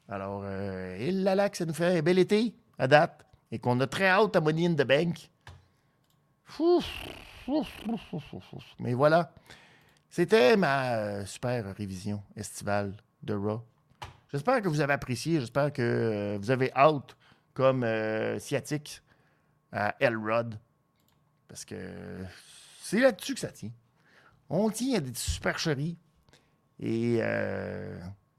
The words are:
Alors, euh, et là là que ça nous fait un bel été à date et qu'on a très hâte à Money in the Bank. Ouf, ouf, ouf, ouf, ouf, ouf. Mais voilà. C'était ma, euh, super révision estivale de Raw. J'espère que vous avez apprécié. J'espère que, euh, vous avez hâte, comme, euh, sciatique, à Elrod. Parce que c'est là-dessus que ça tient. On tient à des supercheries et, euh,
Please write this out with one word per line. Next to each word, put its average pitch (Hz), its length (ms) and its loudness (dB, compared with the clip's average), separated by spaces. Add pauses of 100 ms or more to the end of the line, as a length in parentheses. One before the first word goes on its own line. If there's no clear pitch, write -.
Alors, 98 380 -6
euh, 95 520 -6
et 127 140 -4
là 190 240 0
là 202 140 2
que 196 80 -10
ça 175 80 -4
nous 160 80 -4
fait 170 240 2
un 160 40 2
bel 175 160 4
été 208 380 4 (220)
à 135 100 0
date 147 380 4 (260)
et 113 80 -6
qu'on 123 220 2
a 135 60 2
très 190 200 0
hâte 190 300 4
à - 20 8
Money 160 280 2
in 170 60 2
the 143 140 2
Bank. 160 420 2 (1300)
Ouf, 339 260 4 (600)
ouf, 269 220 -2 (180)
ouf, 226 280 -6
ouf, 151 200 -10
ouf, - 200 -16
ouf. 135 260 -18
Mais 120 140 -2
voilà. 156 400 4 (760)
C'était 220 460 6
ma, 139 400 2
euh, 101 300 -2
super 110 500 -4
révision 101 480 -6 (140)
estivale 101 580 -4 (260)
de 107 120 -6
Raw. 104 280 -2 (720)
J'espère 226 300 0
que 196 80 -2
vous 151 100 0
avez 143 140 2
apprécié. 139 480 -2
J'espère 139 320 -2
que, - 80 -4
euh, 110 600 0
vous 104 100 -2
avez 131 200 0
hâte, 143 460 2 (360)
comme, 131 300 4
euh, 110 560 -2
sciatique, - 640 -6 (680)
à 104 260 -2
Elrod. 117 580 0 (880)
Parce - 180 -16
que - 100 -14 (1040)
c'est - 200 -2
là-dessus 254 340 2
que 233 60 -8
ça - 80 -8
tient. 104 240 -12 (800)
On 196 200 0
tient 247 280 -2
à 175 40 0
des 127 140 -8
supercheries 160 840 -4 (840)
et, 113 420 0
euh, 98 800 -4 (400)